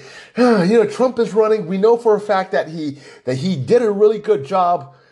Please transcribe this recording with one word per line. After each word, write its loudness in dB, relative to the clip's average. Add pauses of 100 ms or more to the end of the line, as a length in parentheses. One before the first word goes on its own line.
(380)
"Ah, 2
you 2
know, 4
Trump -2
is -2
running. 0
We -6
know 2
for 2
a -2
fact -2
that -2
he, -10 (260)
that -2
he -4
did 0
a 0
really 2
good 2
job -2 (160)